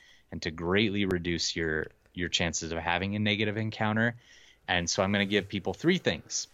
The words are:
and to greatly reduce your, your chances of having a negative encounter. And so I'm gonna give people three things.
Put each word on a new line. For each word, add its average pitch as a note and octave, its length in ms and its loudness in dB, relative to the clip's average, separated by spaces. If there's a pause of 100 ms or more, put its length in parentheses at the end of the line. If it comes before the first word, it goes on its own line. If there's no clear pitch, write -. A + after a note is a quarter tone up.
(320)
and D2+ 100 -6
to E2+ 100 -4
greatly G2 540 2
reduce F2 500 0
your, D#2 320 -2 (260)
your F2 160 -4
chances E2 420 -2
of E2 60 -4
having F2 380 0
a G#2+ 40 -2
negative G#2 380 0
encounter. A2 580 0 (520)
And F2+ 220 0
so G2+ 140 2
I'm F#2+ 80 2
gonna G2+ 140 2
give G2 240 0
people F#2+ 240 -4
three F3 240 2
things. - 560 -4